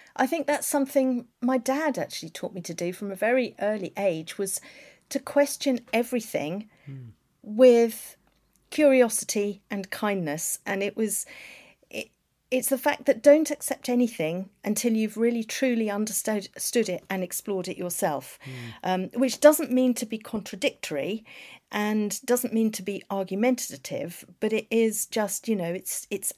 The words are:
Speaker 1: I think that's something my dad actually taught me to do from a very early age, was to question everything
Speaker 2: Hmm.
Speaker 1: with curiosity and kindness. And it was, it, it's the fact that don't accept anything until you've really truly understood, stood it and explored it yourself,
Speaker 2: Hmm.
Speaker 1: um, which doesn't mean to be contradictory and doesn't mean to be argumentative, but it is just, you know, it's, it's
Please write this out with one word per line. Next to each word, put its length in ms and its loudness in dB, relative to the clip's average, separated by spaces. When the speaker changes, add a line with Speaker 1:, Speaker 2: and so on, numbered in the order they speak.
Speaker 1:
I 100 2
think 180 -4
that's 220 0
something 580 0
my 160 2
dad 400 -2
actually 340 -8
taught 220 -10
me 80 -12
to 120 -10
do 180 -4
from 220 -8
a 20 -8
very 460 0
early 360 -2
age, 400 -2
was 220 -4
to 120 -4
question 600 2
everything 760 -2
Speaker 2:
Hmm. 260 -14
Speaker 1:
with 760 4
curiosity 920 4
and 180 -6
kindness. 760 -2
And 180 -2
it 140 -4
was, 280 -2
it, 200 -12
it's 180 0
the 80 2
fact 280 -2
that 180 2
don't 280 8
accept 360 -6
anything 640 0
until 300 0
you've 240 0
really 260 0
truly 460 0
understood, 680 -2
stood 320 0
it 200 -6
and 140 -2
explored 440 -6
it 100 -8
yourself, 640 -4
Speaker 2:
Hmm. 80 -14
Speaker 1:
um, 300 -2
which 260 0
doesn't 320 8
mean 240 4
to 100 -6
be 120 -6
contradictory 1080 -4
and 540 -2
doesn't 280 0
mean 180 2
to 120 -8
be 260 -6
argumentative, 1160 -2
but 140 0
it 160 -2
is 360 2
just, 420 -4
you 80 0
know, 180 -2
it's, 360 -8
it's 280 -6